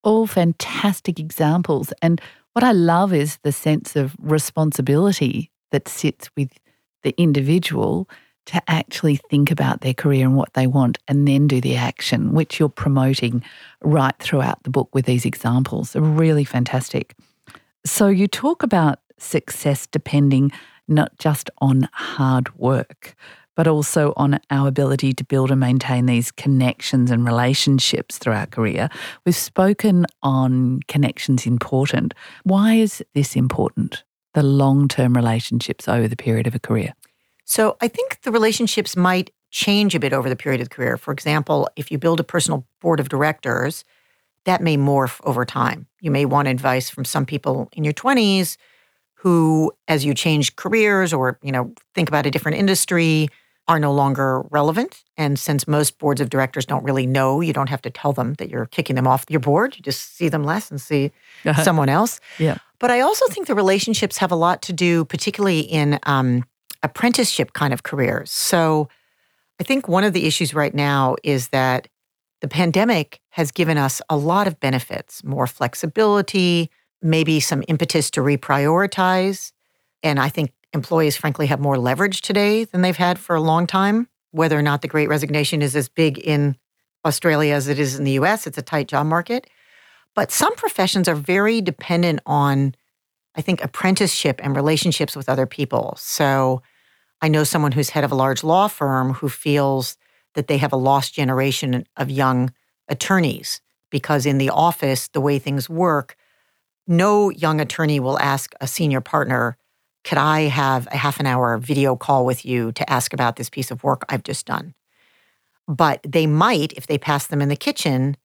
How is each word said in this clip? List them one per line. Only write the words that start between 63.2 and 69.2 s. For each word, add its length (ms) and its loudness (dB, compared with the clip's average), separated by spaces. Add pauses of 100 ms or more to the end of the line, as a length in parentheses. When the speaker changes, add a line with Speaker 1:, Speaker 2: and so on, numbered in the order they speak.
Speaker 2:
think 180 -6
the 80 -2
relationships 640 0
have 140 0
a 40 0
lot 260 0
to 100 -8
do, 320 2
particularly 560 -2
in, 440 0
um, 400 2 (380)
apprenticeship 720 0
kind 200 -2
of 120 -6
careers. 480 -4
So 560 0 (720)